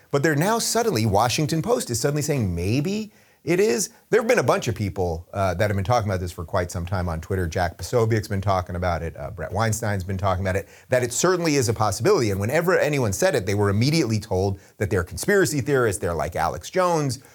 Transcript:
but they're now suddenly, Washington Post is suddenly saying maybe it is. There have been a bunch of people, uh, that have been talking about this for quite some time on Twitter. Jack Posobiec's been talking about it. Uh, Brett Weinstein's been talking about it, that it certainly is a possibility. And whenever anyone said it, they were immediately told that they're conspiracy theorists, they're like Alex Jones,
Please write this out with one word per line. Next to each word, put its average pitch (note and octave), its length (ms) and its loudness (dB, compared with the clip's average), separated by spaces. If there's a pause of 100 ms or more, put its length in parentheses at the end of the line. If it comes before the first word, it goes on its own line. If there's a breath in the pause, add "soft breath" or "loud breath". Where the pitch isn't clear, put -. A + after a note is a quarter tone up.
(100)
but C#3+ 120 0
they're D3+ 140 2
now G#3 220 2
suddenly, A3 460 0
Washington A#2+ 560 2
Post A#3+ 300 0
is A2+ 100 -2
suddenly D3 220 0
saying C3 320 0
maybe D3 580 -2 (320 soft breath)
it F3 160 2
is. A3+ 300 2 (180 loud breath)
There A3 120 4
have A3+ 80 0
been A#3+ 100 4
a D#3 40 4
bunch D#3+ 260 2
of G#2 60 -2
people, F2 600 -4
uh, F#2+ 200 0
that G#2 140 2
have G2+ 80 -2
been G2 80 -2
talking A2 240 2
about F#2 120 0
this F2+ 120 -6
for E2+ 120 -10
quite F2+ 260 -2
some E2+ 160 -6
time F#2+ 240 -2
on D#2+ 100 -4
Twitter. F#2 260 -2
Jack F2 300 -2
Posobiec's A2 520 0
been G2 120 -2
talking F#2 360 0
about F2 260 -2
it. D#2+ 160 -6
Uh, C#2+ 120 -8
Brett - 220 -10
Weinstein's G#2 520 -2
been G2 120 -6
talking F#2+ 260 0
about F#2+ 140 -2
it, - 120 -4 (200 loud breath)
that B2+ 140 2
it A#2+ 100 -4
certainly E3+ 440 2
is A#2 120 2
a A2+ 60 0
possibility. A#2 560 2
And G2 100 -2
whenever D#3 380 2
anyone B2+ 340 2
said F#3 220 2
it, A2+ 100 0
they G2 100 0
were G2+ 140 2
immediately A#2 500 2
told F#2+ 420 -2 (180 loud breath)
that G#2 100 -2
they're F2+ 160 0
conspiracy E3+ 560 2
theorists, A#2+ 400 2
they're F2 140 -2
like D2+ 220 -4
Alex D#2 340 -2
Jones, E3 500 0 (140 loud breath)